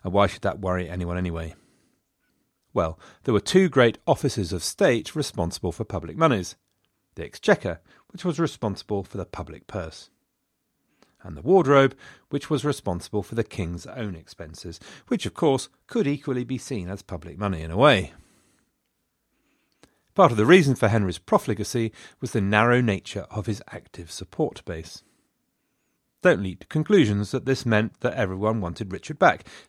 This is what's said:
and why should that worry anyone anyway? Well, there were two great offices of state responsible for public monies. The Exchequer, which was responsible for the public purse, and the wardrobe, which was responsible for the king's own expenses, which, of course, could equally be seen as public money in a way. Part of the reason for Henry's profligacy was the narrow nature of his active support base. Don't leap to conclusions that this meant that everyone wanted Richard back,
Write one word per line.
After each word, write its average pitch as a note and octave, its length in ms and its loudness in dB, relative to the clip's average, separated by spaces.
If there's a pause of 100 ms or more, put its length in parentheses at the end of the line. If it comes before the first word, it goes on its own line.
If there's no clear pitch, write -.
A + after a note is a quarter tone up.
and F2+ 100 -6
why G2+ 140 6
should - 160 -6
that G2 160 -2
worry F2+ 320 -2
anyone F2 260 -4
anyway? E2+ 380 -6 (1200)
Well, E2 240 -2 (240)
there A#2+ 120 0
were G#2 40 6
two F#3 300 4
great B2 300 4 (100)
offices A#2+ 440 0
of F2 120 -6
state B2 500 0
responsible - 560 -4
for G#2+ 140 -8
public E2+ 320 -10
monies. C3+ 400 0 (580)
The E2 100 -10
Exchequer, - 560 0 (280)
which - 160 -18
was - 160 -2
responsible G2+ 640 -4
for - 140 -12
the F2+ 60 -6
public - 440 -14
purse, - 420 -10 (1160)
and D#2+ 120 -12
the D2 40 -14
wardrobe, C#3 540 6 (320)
which - 220 -6
was C#3 160 -2
responsible G2+ 560 -4
for - 120 -12
the A2+ 80 -2
king's E2+ 440 -6
own G#2 280 -10
expenses, E2 640 -16 (300)
which, - 160 -4
of - 80 -6
course, C3+ 380 0 (160)
could G#3+ 200 -2
equally C3+ 380 -4
be B2 140 -8
seen F2+ 320 -8
as G2+ 100 -10
public F2 380 -12
money F#2+ 240 -4
in D#2+ 80 -8
a F2 80 -4
way. A2+ 340 4 (2000)
Part E3 180 6
of A2 40 -2
the G#2 80 4
reason C#3+ 300 6
for A2 140 2
Henry's G2 280 2
profligacy - 760 -2 (280)
was - 120 -8
the A2 100 0
narrow A2+ 400 4
nature G2 480 -2
of G#2 160 -6
his G#2 160 -6 (100)
active - 380 -16
support - 560 -6
base. F2 360 -12 (1160)
Don't C3+ 220 4
leap F#2+ 180 -6
to - 60 -20
conclusions B2+ 640 2
that B2 160 -6
this C3 180 -2
meant A2 360 0
that A#2+ 120 -2
everyone G#2+ 480 -2
wanted F2+ 320 -6
Richard D3 260 -12
back, D#3 260 4 (240)